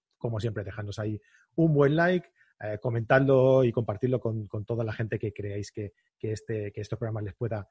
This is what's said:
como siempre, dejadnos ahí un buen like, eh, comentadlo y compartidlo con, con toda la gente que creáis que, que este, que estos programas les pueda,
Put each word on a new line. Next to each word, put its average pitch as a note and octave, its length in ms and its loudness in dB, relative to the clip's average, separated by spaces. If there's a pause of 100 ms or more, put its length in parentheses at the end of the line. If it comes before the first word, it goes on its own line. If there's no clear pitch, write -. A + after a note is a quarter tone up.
(180)
como A2+ 240 -4
siempre, G#2 240 -6
dejadnos G2+ 340 -10
ahí G#2+ 200 -6 (360)
un E3 180 4
buen C#3+ 220 6
like, F3 340 2 (300)
eh, G#2+ 220 -6
comentadlo C3 840 4
y A#2 80 4
compartidlo A#2 480 0
con, A2 280 -4
con G#2 180 -8
toda A#2 180 -4
la A2 100 -4
gente A2 240 -4
que G#2 160 -6
creáis G2+ 380 -10
que, G#2 220 -10 (240)
que A2 160 -6
este, G#2+ 380 -6
que G#2+ 100 -10
estos - 180 -8
programas A2 240 -6
les G2 100 -8
pueda, G#2+ 380 -6